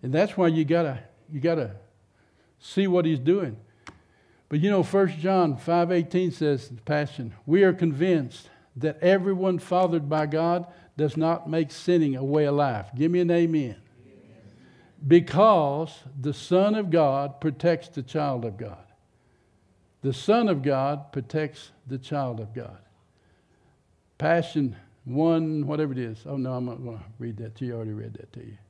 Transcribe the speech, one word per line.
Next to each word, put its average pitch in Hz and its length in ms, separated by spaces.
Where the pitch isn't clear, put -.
And 131 100
that's 190 240
why 180 120
you 160 180
gotta, 156 340
you 147 80
gotta 135 360
see - 280
what 180 180
he's 160 140
doing. 147 380
But 147 100
you 180 100
know, 190 140
First 180 360
John 175 380
five 170 340
eighteen 175 400
says, 143 400
Passion, 143 480
"We 180 180
are 185 100
convinced 165 760
that 147 260
everyone 185 560
fathered 170 520
by 156 160
God 170 420
does 151 200
not 160 320
make 160 220
sinning 160 440
a 131 80
way 147 220
of 143 100
life." 123 400
Give 151 160
me 180 100
an 170 100
amen. 165 300
Amen. 113 160
Because 165 960
the 143 140
Son 196 420
of 202 160
God 143 500
protects 165 480
the 135 140
child 139 420
of 104 120
God. 104 200
The 139 100
Son 220 340
of 156 140
God 143 500
protects 143 600
the 127 100
child 131 420
of 110 140
God. 104 240
Passion 156 560
one, 156 600
whatever 151 280
it 123 40
is. 117 300
Oh, 139 100
no, 127 160
I'm 127 120
not 123 200
gonna 110 180
read 117 200
that 113 180
to 131 100
you. 123 80
I 117 40
already 110 160
read 110 200
that - 200
to 120 120
you. 107 120